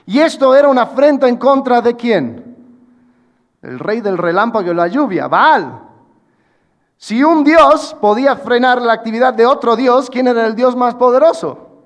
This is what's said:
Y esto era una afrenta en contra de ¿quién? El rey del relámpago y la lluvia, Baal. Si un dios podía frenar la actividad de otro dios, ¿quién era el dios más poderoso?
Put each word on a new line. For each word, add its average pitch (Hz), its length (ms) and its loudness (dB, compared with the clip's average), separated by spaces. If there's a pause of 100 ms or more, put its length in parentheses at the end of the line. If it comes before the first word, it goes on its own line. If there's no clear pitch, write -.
Y 214 140 -2
esto 269 340 2
era 285 140 4
una 254 140 2
afrenta 269 480 0
en 240 80 -2
contra 262 420 0
de 233 160 -2
¿quién? 175 560 -4 (1120)
El 123 160 -16
rey 202 240 -6
del 196 160 -4
relámpago 185 540 -2
y - 20 -2
la 175 140 0
lluvia, 190 400 -4
Baal. 175 560 0 (1120)
Si 233 260 -4
un 320 200 2
dios 302 580 2
podía 233 340 0
frenar 247 460 0
la 233 120 0
actividad 233 420 -2
de 226 100 2
otro 233 300 0
dios, 262 340 0
¿quién 254 180 -2
era 226 200 0
el 220 80 -4
dios 247 200 0
más 247 200 -2
poderoso? 247 760 0 (160)